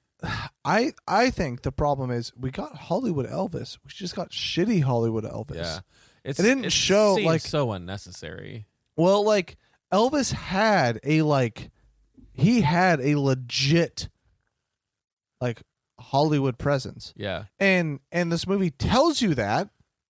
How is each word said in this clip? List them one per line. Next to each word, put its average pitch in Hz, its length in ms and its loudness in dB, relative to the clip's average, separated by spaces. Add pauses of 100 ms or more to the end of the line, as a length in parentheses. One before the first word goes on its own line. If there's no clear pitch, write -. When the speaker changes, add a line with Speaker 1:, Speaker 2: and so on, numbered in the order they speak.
(280)
Speaker 1:
<sighs> - 360 -12
I, 226 280 2 (160)
I 226 220 4
think 131 320 -6
the 135 100 -4
problem 139 400 -2
is 117 240 -6
we 127 160 -6
got - 240 -10
Hollywood 175 500 -2
Elvis. 170 580 -8
We - 60 -20
just 185 240 -10
got - 160 -8
shitty 185 520 0
Hollywood 117 420 0
Elvis. - 320 -10
Speaker 2:
Yeah. 82 240 -6 (420)
It's, 135 160 -8
Speaker 1:
It 170 60 2
didn't 254 220 2
Speaker 2:
it 147 60 -2
Speaker 1:
show, 202 440 4
Speaker 2:
seems 208 100 0
Speaker 1:
like 160 140 2
Speaker 2:
so 135 320 -2
unnecessary. 98 920 -12 (300)
Speaker 1:
Well, 196 280 4
like, 208 320 2 (360)
Elvis 247 400 2
had 175 680 0
a, 156 200 2
like, 139 480 0 (640)
he 214 260 4
had 170 400 4
a 147 180 2
legit, 135 920 0 (1300)
like, 123 220 -4 (360)
Hollywood 135 600 0
presence. - 580 -4
Speaker 2:
Yeah. 98 280 -6 (140)
Speaker 1:
And, 180 420 2 (120)
and 170 180 -2
this 170 160 -2
movie 190 240 0
tells 277 520 2
you 185 120 2
that, 120 360 -2 (400)